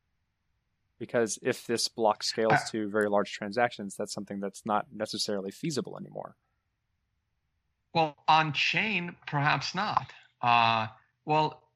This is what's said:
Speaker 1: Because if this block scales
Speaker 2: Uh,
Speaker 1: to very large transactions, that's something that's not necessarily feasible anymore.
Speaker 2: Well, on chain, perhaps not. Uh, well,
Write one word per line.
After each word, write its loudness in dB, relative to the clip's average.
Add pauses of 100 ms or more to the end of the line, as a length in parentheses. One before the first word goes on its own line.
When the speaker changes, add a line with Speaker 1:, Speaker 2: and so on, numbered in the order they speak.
(1000)
Speaker 1:
Because 0
if -2
this 0
block 2
scales 2
Speaker 2:
Uh, 0
Speaker 1:
to -4
very 2
large 2
transactions, -4
that's -8
something -8
that's -8
not 0
necessarily -6
feasible -6
anymore. -14 (1600)
Speaker 2:
Well, 2 (120)
on 4
chain, -2 (120)
perhaps 0
not. -2 (300)
Uh, 4 (400)
well, 0 (120)